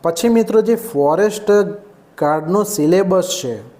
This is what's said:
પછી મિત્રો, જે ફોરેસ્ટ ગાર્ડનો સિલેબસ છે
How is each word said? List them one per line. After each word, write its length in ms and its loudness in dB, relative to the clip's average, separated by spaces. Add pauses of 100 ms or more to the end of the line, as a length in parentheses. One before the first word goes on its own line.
પછી 340 0
મિત્રો, 240 2
જે 140 0
ફોરેસ્ટ 720 -2 (720)
ગાર્ડનો 400 0 (140)
સિલેબસ 520 2 (120)
છે 160 -8 (240)